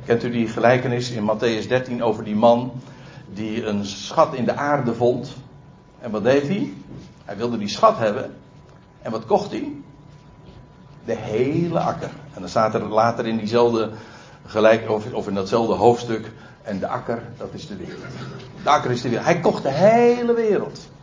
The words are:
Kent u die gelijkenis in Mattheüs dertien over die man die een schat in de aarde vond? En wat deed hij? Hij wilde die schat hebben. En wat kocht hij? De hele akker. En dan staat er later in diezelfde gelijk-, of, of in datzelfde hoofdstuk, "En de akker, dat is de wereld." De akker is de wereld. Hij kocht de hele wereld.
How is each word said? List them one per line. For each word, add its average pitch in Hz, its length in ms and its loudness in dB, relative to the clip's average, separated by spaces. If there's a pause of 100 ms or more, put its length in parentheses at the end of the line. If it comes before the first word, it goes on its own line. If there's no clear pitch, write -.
Kent 120 200 0
u 123 60 -2
die 117 180 0
gelijkenis 123 640 2
in 110 200 -2
Mattheüs 110 380 0
dertien 120 340 -2
over 113 220 -2
die 104 120 -4
man 120 360 4 (540)
die 110 400 -6
een 101 180 -2
schat 147 500 0
in 123 100 -2
de 120 120 0
aarde 139 380 0
vond? - 420 0 (640)
En 123 100 -10
wat 104 140 -4
deed 139 240 4
hij? 202 240 -2 (520)
Hij 104 120 -10
wilde 117 220 -4
die 104 100 -4
schat - 300 4
hebben. 107 360 -2 (680)
En 127 80 -8
wat 113 160 -6
kocht 185 240 0
hij? 285 220 -6 (1300)
De 113 100 -4
hele 143 640 -2
akker. - 300 -4 (240)
En 104 60 -14
dan 92 80 -10
staat 110 260 2
er 104 100 0
later 113 420 2
in 113 100 -2
diezelfde 113 540 2 (560)
gelijk-, 110 440 4
of, 107 220 -2
of 104 160 -6
in 98 60 -4
datzelfde 107 400 0
hoofdstuk, 110 560 2 (320)
"En 101 160 -6
de 92 100 -4
akker, 117 340 -6 (160)
dat 104 140 -10
is - 140 -14
de 101 100 -12
wereld." - 260 -14 (600)
De 127 80 0
akker 139 200 4
is 120 120 0
de 131 60 -2
wereld. 110 180 0
Hij 165 140 4
kocht - 220 0
de 143 80 0
hele 233 640 4
wereld. 220 540 -2 (140)